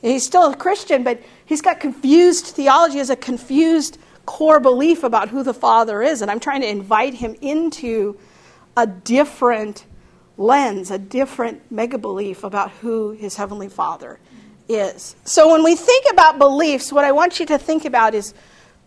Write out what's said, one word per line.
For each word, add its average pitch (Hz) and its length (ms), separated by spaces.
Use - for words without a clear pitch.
And 226 100
he's 262 140
still 349 260
a 269 40
Christian, 339 480
but 240 160
he's 302 160
got 339 180
confused 302 680
theology, 285 520
has 262 100
a 262 60
confused 285 840
core 311 340
belief 269 440
about 226 260
who 262 120
the 247 120
Father 220 480
is. 269 200
And 208 80
I'm 208 100
trying 277 220
to 233 80
invite 214 460
him 226 260
into 247 760
a 233 80
different 226 1000
lens, 214 540
a 196 80
different 240 720
mega 240 260
belief 196 460
about 196 260
who 220 300
his 214 240
Heavenly 202 340
Father 160 500
is. 208 540
So 320 280
when 320 120
we 330 120
think 494 360
about 320 260
beliefs, 277 560
what 226 120
I 277 60
want 330 280
you 330 80
to 302 100
think 311 280
about 233 280
is 208 220